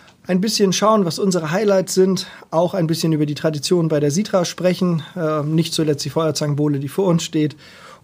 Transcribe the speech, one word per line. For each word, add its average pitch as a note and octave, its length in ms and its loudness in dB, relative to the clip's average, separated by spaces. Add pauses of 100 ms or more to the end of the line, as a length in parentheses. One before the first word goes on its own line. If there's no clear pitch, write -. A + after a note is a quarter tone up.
(260)
Ein F3+ 160 0
bisschen G#3 320 2
schauen, G#3 320 2
was D#3+ 120 -4
unsere E3+ 340 0
Highlights F#3+ 420 0
sind, F#3+ 320 2 (240)
auch E3 240 0
ein F3+ 120 0
bisschen D#3+ 280 0
über D3+ 100 0
die D3 100 -4
Tradition D#3+ 540 0
bei D3+ 100 2
der C#3+ 120 2
Sitra F3+ 340 0
sprechen, F3 580 0 (140)
äh, D#3 260 -2
nicht D#3+ 300 0
zuletzt D3+ 320 0
die C#3+ 60 -6
Feuerzangenbowle, D3 680 0
die C#3+ 80 -6
vor F#3+ 180 -2
uns E3+ 160 2
steht. D3+ 340 -2 (480)